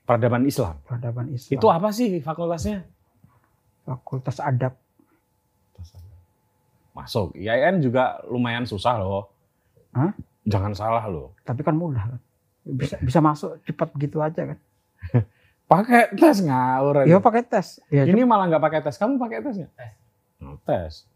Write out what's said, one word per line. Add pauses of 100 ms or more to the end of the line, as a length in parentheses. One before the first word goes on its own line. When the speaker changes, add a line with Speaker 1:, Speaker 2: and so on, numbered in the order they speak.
Speaker 1:
Peradaban
Islam.
Speaker 2:
Peradaban
Islam.
Speaker 1:
Itu
apa
sih
fakultasnya? (960)
Speaker 2:
Fakultas
Adab. (2250)
Speaker 1:
Masuk.
Y
I
N
juga
lumayan
susah
loh. (600)
Speaker 2:
Hah? (320)
Speaker 1:
Jangan
salah
loh.
Speaker 2:
Tapi
kan
mudah
kan. (420)
Bisa,
bisa
masuk
cepat
gitu
aja
kan. (420)
Speaker 1:
<laughs> (460)
Pakai
tes
ngawur
aja.
Speaker 2:
Iya,
pakai
tes.
Ya,
Speaker 1:
Ini
Speaker 2:
cep-
Speaker 1:
malah
nggak
pakai
tes.
Kamu
pakai
tes
nggak?
Speaker 3:
Tes. (520)
Speaker 1:
Oh,
tes.